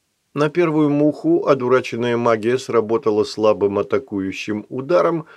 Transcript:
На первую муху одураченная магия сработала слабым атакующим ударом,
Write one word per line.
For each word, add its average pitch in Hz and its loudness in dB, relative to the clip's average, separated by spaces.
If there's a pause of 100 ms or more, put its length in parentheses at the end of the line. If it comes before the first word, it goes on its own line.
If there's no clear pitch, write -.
(380)
На 147 2
первую 156 2
муху 147 0
одураченная 123 2
магия 117 0
сработала 110 0
слабым 101 0
атакующим 101 -6
ударом, 165 -2 (100)